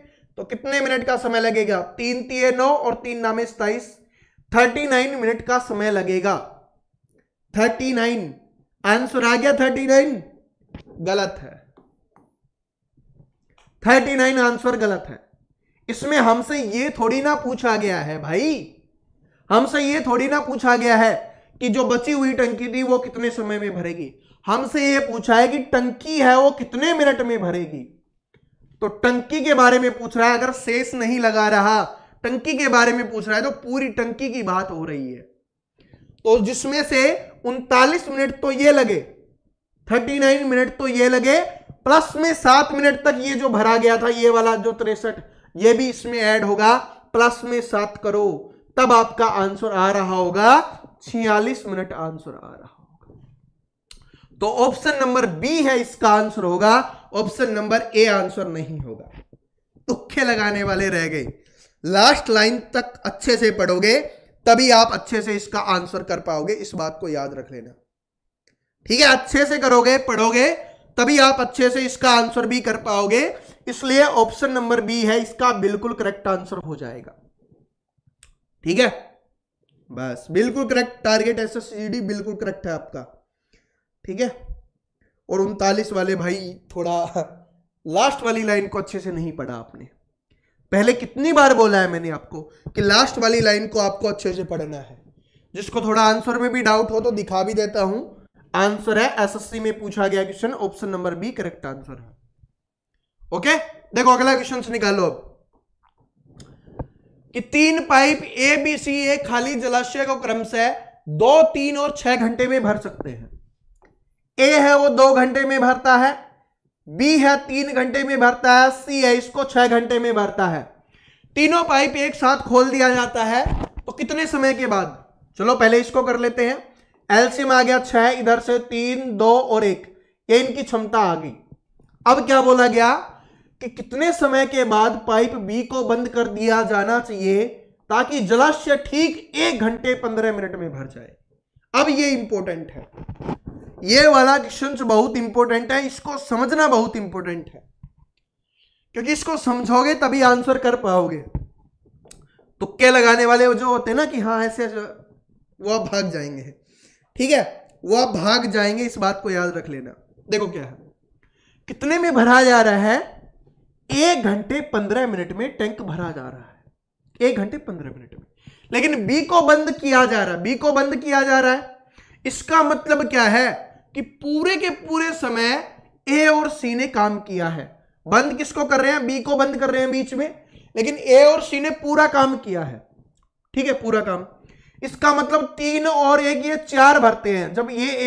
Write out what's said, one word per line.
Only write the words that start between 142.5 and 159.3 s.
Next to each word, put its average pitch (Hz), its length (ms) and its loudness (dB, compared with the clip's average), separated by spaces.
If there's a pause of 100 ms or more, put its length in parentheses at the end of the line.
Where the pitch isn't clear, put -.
है, - 140 -18 (1000)
ये 269 220 6
वाला 269 300 6
क्वेश्चन 277 460 -6
बहुत 226 340 2
इंपॉर्टेंट 240 540 0
है, 269 160 0
इसको 277 320 -10
समझना 262 480 0
बहुत 233 300 0
इंपॉर्टेंट 175 520 -8
है, - 140 -20 (1300)
क्योंकि 240 180 -4
इसको 302 260 -4
समझोगे 247 560 0
तभी 269 280 0
आंसर 247 360 4
कर 240 180 2
पाओगे। 180 400 0 (1400)
तुक्के 254 300 4
लगाने 233 360 4
वाले 240 260 6
जो 247 140 -2
होते 233 240 -2
हैं 247 60 0
ना 302 100 2
कि 285 120 -6
हाँ 220 240 -2
ऐसे, 226 220 -4
ऐसे, 220 140 -8 (800)
वो 190 120 -6
आप 175 200 -2
भाग 196 200 -4
जाएंगे। 143 420 -12 (600)
ठीक 269 160 0
है, - 380 0 (140)
वो 190 140 0
आप 233 180 0
भाग 214 320 0
जाएंगे, 208 360 -2
इस 233 160 -8
बात 196 220 -2
को 208 100 -6